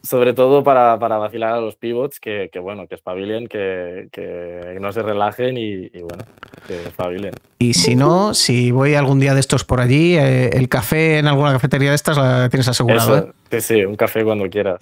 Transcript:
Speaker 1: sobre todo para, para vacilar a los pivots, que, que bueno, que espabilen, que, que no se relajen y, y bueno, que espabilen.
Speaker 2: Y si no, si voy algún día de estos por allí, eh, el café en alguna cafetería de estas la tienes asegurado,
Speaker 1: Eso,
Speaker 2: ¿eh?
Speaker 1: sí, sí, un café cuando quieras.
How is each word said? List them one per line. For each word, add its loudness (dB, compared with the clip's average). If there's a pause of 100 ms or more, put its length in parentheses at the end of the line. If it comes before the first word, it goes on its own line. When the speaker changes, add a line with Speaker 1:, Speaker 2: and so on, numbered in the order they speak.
Speaker 1:
sobre 0
todo 4
para, 4
para -2
vacilar -4
a -2
los -8
pivots, -6
que, -8
que -12
bueno, -12
que -14
espabilen, -8
que, -8
que -12
no -6
se -6
relajen -4
y, -6 (220)
y -18
bueno, -14 (440)
que -10
espabilen. -8 (260)
Speaker 2:
Y 2
si 2
no, 2
si 2
voy 2
algún 2
día 2
de 4
estos 0
por 0
allí, 4
eh, 2
el 0
café 2
en 2
alguna 2
cafetería 2
de 4
estas 0
la 2
tienes 2
asegurado, 2
Speaker 1:
Eso, 0
Speaker 2:
¿eh? -20 (160)
Speaker 1:
sí, -2
sí, 2
un -6
café 0
cuando 0
quieras. -2